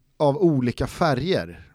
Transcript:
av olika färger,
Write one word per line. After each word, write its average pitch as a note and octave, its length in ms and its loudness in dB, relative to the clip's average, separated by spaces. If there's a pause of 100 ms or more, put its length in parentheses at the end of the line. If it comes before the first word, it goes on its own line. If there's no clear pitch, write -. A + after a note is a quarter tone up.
(160)
av C#3+ 200 2
olika C3+ 500 2
färger, B2+ 880 -2